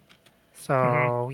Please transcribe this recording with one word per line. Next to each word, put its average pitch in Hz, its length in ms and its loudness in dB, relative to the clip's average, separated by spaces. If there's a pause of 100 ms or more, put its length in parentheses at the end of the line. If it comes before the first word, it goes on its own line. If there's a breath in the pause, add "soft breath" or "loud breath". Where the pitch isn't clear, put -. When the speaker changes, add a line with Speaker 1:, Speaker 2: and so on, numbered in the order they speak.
(600)
Speaker 1:
So, - 140 -4
Speaker 2:
Mm-hmm. 123 600 0